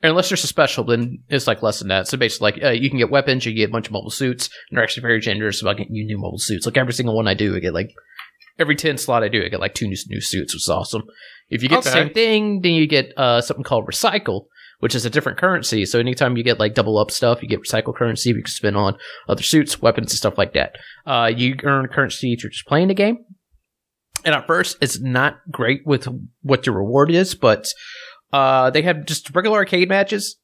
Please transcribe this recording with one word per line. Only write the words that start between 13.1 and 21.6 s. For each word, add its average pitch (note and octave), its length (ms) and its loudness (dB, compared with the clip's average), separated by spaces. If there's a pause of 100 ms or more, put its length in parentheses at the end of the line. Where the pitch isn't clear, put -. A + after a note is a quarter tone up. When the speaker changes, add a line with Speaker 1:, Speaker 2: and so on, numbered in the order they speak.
Speaker 1:
uh, A#2+ 240 2
something - 240 -6
called A2+ 220 0
Recycle, - 580 -2 (360)
which A#2 140 0
is A#2 120 -2
a A#2 40 -2
different C#3 280 0
currency. E3+ 480 0
So A#2+ 120 0
anytime B2 380 0
you A#2 80 -2
get, A#2+ 160 2
like, G#2+ 140 0
double G#2+ 240 2
up G#2 120 2
stuff, A#2+ 320 2
you A#2 60 -12
get A2+ 140 -2
recycle A#2 340 -2
currency A#2 340 -2
you A2+ 40 4
can A2 120 -6
spend G2+ 300 -2
on G2 220 0 (300)
other - 140 0
suits, - 380 2
weapons, A#2 320 2
and - 60 -2
stuff G#2 180 -2
like G2+ 160 0
that. - 240 0 (300)
Uh, A#2 280 2
you B2 280 0